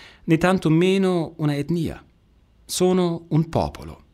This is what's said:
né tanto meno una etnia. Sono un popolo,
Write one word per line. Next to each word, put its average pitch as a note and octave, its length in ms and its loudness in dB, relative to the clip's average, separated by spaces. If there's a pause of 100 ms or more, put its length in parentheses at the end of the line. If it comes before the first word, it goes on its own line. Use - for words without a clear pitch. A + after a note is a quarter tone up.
(240)
né E3 120 4
tanto F#3 320 0
meno F3+ 680 2
una D3 180 -2
etnia. C#3+ 480 -4 (600)
Sono F3+ 640 0
un D#3+ 200 2
popolo, D#2 540 -4 (120)